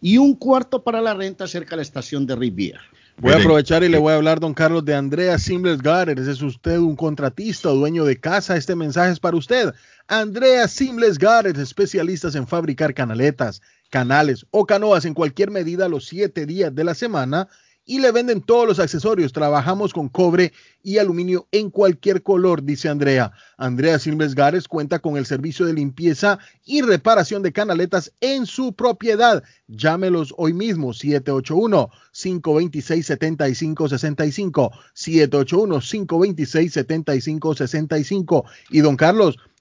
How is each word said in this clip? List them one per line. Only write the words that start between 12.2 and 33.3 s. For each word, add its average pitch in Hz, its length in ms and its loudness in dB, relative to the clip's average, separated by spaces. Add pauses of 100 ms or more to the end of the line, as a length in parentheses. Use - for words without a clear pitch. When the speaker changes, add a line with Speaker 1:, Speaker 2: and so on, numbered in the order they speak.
Speaker 2:
en 135 120 -6
fabricar 156 480 -2
canaletas, 123 680 -2 (300)
canales 135 600 2
o 202 140 2
canoas 202 400 2
en 165 80 -4
cualquier 165 380 -2
medida 180 380 -4
los 151 180 -4
siete 175 400 -4
días 165 280 -4
de 151 100 -4
la 170 100 -2
semana 175 540 -4 (380)
y 262 120 -6
le 262 140 4
venden 240 280 0
todos 233 280 2
los 185 100 2
accesorios. 175 540 0
"Trabajamos 156 600 0
con 151 160 -6
cobre 175 440 2 (300)
y 196 160 -2
aluminio 180 520 -2
en 208 200 -2
cualquier 190 520 0
color", 180 400 2
dice 143 260 -4
Andrea. 139 440 2 (240)
Andrea 131 420 0
Simles 151 380 -2
Gares 151 320 2
cuenta 151 320 -4
con 147 160 -4
el 135 100 -4
servicio 147 400 -4
de 165 60 -2
limpieza 160 680 0 (260)
y 285 180 -2
reparación 202 600 2
de 175 100 -2
canaletas 180 680 -2
en 262 260 -2
su 254 280 -6
propiedad. 226 680 2 (240)
Llámelos 156 720 -2
hoy 170 160 -2
mismo, 170 400 -4
siete 143 400 -2
ocho 135 240 -2
uno, 196 340 2 (220)
cinco 170 420 -4
veintiséis, 160 520 -2
setenta 156 420 -2